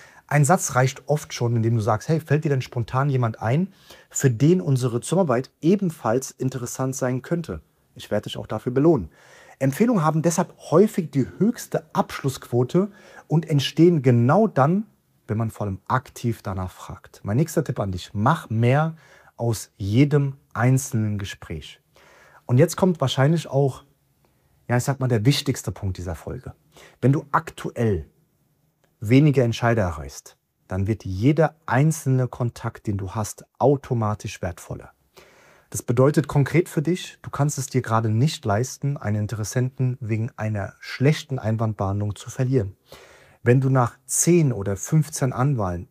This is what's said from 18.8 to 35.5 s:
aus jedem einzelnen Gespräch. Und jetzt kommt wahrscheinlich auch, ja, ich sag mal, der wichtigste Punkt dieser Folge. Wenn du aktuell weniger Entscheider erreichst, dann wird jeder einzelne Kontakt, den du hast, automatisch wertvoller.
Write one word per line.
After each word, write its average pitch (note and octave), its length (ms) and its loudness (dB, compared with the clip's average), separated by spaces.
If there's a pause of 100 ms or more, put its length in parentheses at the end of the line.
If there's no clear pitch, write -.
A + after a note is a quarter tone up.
aus A#2 400 -4
jedem C#3 600 2 (180)
einzelnen A2 640 0
Gespräch. - 640 -12 (640)
Und B2 120 2
jetzt E3 180 4
kommt F#3 240 0
wahrscheinlich C#3+ 480 0
auch, C#3 340 0 (840)
ja, A#2+ 80 0
ich B2 80 0
sag C3+ 160 -4
mal, C3 80 0
der A2 180 0
wichtigste C3+ 460 0
Punkt F#2 260 -8
dieser F2+ 160 -8
Folge. - 400 -12 (460)
Wenn B2+ 120 6
du D#3 200 -2
aktuell A2+ 720 -2 (920)
weniger C3+ 420 4
Entscheider A#2 400 0
erreichst, D2+ 540 -8 (320)
dann F#2 180 -2
wird A2 180 -4
jeder C3+ 520 0 (100)
einzelne C3 640 0
Kontakt, - 580 -8
den G2 100 -2
du F#2+ 140 -6
hast, - 340 -8 (140)
automatisch A2+ 800 0
wertvoller. - 520 -10 (800)